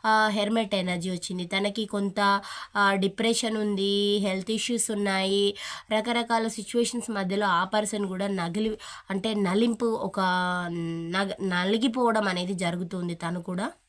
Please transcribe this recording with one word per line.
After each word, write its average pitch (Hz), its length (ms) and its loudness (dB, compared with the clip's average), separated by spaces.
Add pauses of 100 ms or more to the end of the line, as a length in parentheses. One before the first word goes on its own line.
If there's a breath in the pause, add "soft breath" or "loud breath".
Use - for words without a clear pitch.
ఆ, 214 220 6
హెర్మెట్ 214 460 0
ఎనర్జీ 180 360 -2
వచ్చింది. 180 340 -4
తనకి 202 420 -2
కొంత, 202 560 0 (340 loud breath)
ఆ, 202 180 4
డిప్రెషన్ 220 640 0
ఉంది, 202 600 2
హెల్త్ 190 320 -2
ఇష్యూస్ 226 400 0
ఉన్నాయి. 196 420 0
ఈ 202 220 2 (380 loud breath)
రకరకాల 226 560 0
సిచ్యువేషన్స్ 233 600 -2
మధ్యలో 196 360 0
ఆ 180 180 4
పర్సన్ 208 420 0
కూడా 185 200 -4
నగిలి-, 196 520 -2 (320 loud breath)
అంటే 196 240 -2
నలింపు, 214 520 2
ఒక 202 340 -2 (920)
నగ-, 190 380 -2
నలిగిపోవడం 220 800 2
అనేది 180 260 -2
జరుగుతుంది 175 600 -2
తను 170 280 -6
కూడా. 190 300 -4 (160)